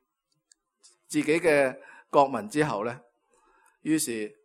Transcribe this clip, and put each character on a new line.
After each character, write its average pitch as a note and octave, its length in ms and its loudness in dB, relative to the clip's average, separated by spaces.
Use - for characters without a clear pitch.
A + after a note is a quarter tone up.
自 D3+ 120 -2
己 D3+ 160 0
嘅 C#3+ 400 2
國 C#3+ 200 4
民 G#2+ 180 -6
之 D3 160 0
後 A2 220 -4
呢， A#2+ 160 -8
於 D#3 180 -2
是 A2 340 -6